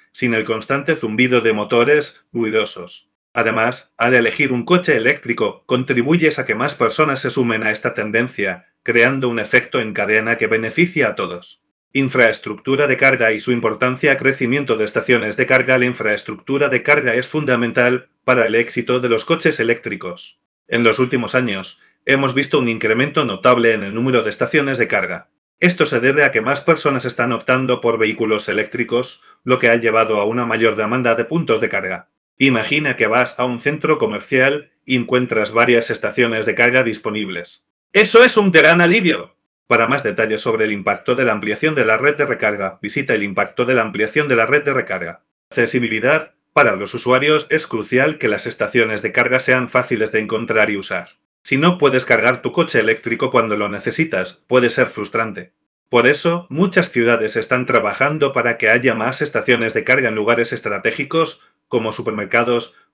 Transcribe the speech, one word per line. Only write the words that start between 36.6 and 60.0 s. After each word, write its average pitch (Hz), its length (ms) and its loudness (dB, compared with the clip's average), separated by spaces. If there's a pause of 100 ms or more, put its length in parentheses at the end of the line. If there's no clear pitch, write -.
disponibles. 104 840 -6 (280)
Eso 214 280 6
es 247 140 6
un 202 160 2
gran 165 300 6
alivio. 170 540 0 (300)
Para 113 200 2
más 135 160 -2
detalles 107 380 -2
sobre 110 240 0
el 107 80 -2
impacto 101 420 -2
de 127 120 0
la 110 60 2
ampliación 104 420 -2
de 131 100 0
la 110 140 2
red 147 180 0
de 147 80 0
recarga, 104 560 -4
visita 135 340 -4
el 104 80 0
impacto 101 440 -4
de 131 80 0
la 117 80 2
ampliación 107 440 -2
de 127 100 2
la 113 100 2
red 143 160 0
de 143 100 -2
recarga. 92 520 -6 (260)
Accesibilidad. 120 840 -2 (200)
Para 120 200 4
los 98 200 -8
usuarios 139 560 0
es 156 160 0
crucial 127 500 -2
que 117 120 -2
las 104 180 -2
estaciones 110 560 -2
de 107 100 -4
carga 123 280 2
sean 127 280 0
fáciles 117 420 0
de 110 100 0
encontrar 110 500 0
y 101 80 -4
usar. 92 400 -10 (240)
Si 135 160 -2
no 175 180 4
puedes 131 300 2
cargar 120 340 2
tu - 100 -4
coche 165 300 0
eléctrico 113 500 -2
cuando 113 260 2
lo 104 120 -2
necesitas, 101 800 -4
puede 123 220 4
ser 127 180 0
frustrante. 104 640 -8 (380)
Por 120 160 4
eso, 170 420 2
muchas 180 420 2
ciudades 117 460 0
están 123 300 -2
trabajando 135 640 0
para 117 240 0
que 110 140 2
haya 120 240 2
más 117 260 -4
estaciones 117 540 0
de 110 100 -2
carga 131 240 2